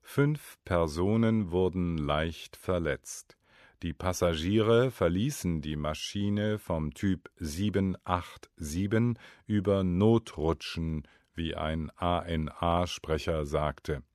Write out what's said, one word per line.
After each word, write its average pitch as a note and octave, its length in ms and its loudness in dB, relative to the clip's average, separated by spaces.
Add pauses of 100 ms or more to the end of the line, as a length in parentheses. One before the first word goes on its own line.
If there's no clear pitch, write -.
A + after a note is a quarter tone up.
Fünf - 640 0
Personen F#2+ 840 2
wurden F2 460 2
leicht D#2 600 -2
verletzt. - 800 -4 (460)
Die E2 100 -4
Passagiere G2 1000 2
verließen F2+ 680 0
die D2+ 140 -6
Maschine G2+ 840 -2
vom D#2 340 -4
Typ - 440 -2
sieben F#2 640 -2
acht - 520 -6
sieben G2+ 640 0 (300)
über G2 360 2
Notrutschen, E2+ 1200 2 (260)
wie E2 220 -4
ein D#2+ 400 -4
A-N-A-Sprecher E2+ 1500 0
sagte. D2 580 -4 (120)